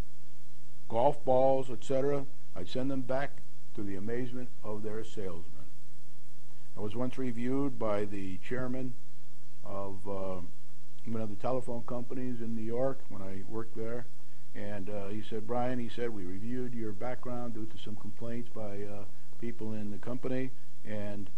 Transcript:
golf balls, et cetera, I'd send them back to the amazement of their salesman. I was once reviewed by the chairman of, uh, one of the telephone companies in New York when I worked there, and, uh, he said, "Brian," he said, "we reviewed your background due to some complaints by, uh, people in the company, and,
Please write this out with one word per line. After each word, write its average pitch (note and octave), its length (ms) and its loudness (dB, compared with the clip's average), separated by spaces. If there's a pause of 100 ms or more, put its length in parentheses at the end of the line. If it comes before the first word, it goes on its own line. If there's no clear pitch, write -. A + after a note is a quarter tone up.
(880)
golf C3 360 0
balls, C3 460 0
et A2+ 140 0
cetera, C3+ 400 0 (320)
I'd F2+ 120 0
send C3 220 0
them C3 120 0
back C3 400 0 (320)
to A2 80 0
the G2 140 0
amazement B2 520 0 (140)
of G#2+ 200 0
their G#2+ 220 0
salesman. F2+ 640 0 (1080)
I G2 40 0
was G#2+ 160 0
once B2+ 220 0
reviewed B2+ 600 0
by G#2 280 0
the F#2+ 320 0
chairman B2+ 560 0 (680)
of, G2 440 0
uh, F#2+ 320 0 (640)
one A2+ 160 0
of G#2+ 100 0
the G2+ 60 0
telephone B2 460 0
companies B2 580 0
in A2+ 140 0
New A2 80 0
York B2 460 0
when G2+ 140 0
I F#2+ 260 0
worked A2 280 0
there, A#2 300 0 (480)
and, G2+ 340 0
uh, G2+ 200 0
he G#2+ 140 0
said, G#2+ 240 0
"Brian," B2 320 0
he A#2 100 0
said, A#2+ 220 0
"we G2+ 140 0
reviewed A#2+ 500 0
your A2 180 0
background A#2+ 640 0
due A2 120 0
to - 120 0
some G#2 180 0
complaints A#2 520 0
by, G2+ 360 0
uh, G2+ 220 0 (340)
people A2 320 0
in G#2+ 180 0
the G2+ 80 0
company, B2+ 520 0 (340)
and, G#2 540 0